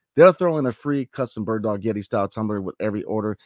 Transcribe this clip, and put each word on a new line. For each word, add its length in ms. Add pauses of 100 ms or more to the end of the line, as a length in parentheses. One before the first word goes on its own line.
(160)
they'll 180
throw 240
in 80
a 60
free 340
custom 400
Bird 180
Dog 180
Yeti 220
style 240
tumbler 340
with 180
every 240
order. 420